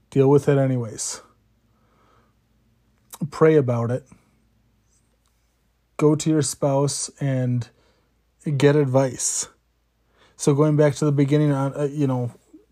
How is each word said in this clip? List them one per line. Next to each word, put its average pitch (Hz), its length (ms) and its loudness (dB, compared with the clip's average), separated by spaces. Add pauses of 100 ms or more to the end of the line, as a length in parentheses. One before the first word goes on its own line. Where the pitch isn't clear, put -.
Deal 135 200 4
with 143 180 4
it 139 100 2
anyways. 127 640 -4 (2000)
Pray 160 240 4
about 120 360 0
it. 131 140 -8 (1900)
Go 151 180 4
to 156 140 -4
your 156 140 2
spouse 139 640 -2 (100)
and 127 480 -2 (880)
get 143 200 4
advice. 135 720 -2 (880)
So - 180 0
going 151 240 0
back 147 180 2
to 156 100 -4
the 147 60 0
beginning, 147 400 0
on, 139 240 -4
uh, 143 160 -4
you 147 160 -2
know, 123 240 -4 (400)